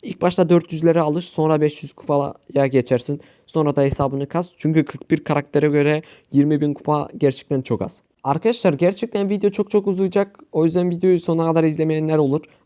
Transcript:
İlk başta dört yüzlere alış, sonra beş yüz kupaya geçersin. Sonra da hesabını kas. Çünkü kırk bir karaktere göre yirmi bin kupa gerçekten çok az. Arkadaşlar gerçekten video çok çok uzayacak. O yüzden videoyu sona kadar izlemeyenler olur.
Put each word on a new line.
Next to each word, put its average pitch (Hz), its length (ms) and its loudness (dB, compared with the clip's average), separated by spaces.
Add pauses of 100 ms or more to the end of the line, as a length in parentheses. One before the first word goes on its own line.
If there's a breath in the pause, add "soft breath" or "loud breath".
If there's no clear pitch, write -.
İlk - 200 -8
başta 175 260 2
dört 170 240 2
yüzlere 165 280 2
alış, 156 240 -2
sonra 156 360 0
beş 151 220 -2
yüz 139 100 -16
kupaya - 720 -2
geçersin. 131 540 0 (260 soft breath)
Sonra 147 300 -2
da 143 60 2
hesabını 139 440 -2
kas. 175 300 -6
Çünkü 156 280 0
kırk - 260 -12
bir - 140 0
karaktere 147 440 0
göre 147 340 2 (300 loud breath)
yirmi 143 280 4
bin 147 140 0
kupa 151 340 -2 (100)
gerçekten 135 440 -2
çok 113 200 -4
az. - 200 -10 (220)
Arkadaşlar 175 480 0
gerçekten 196 560 -2
video 202 220 0
çok 202 200 -4
çok 202 160 0
uzayacak. 196 520 -2 (140)
O 160 120 2
yüzden 175 260 0
videoyu 180 280 2
sona 165 280 -2
kadar 165 180 2
izlemeyenler 156 540 0
olur. 147 220 2 (260 soft breath)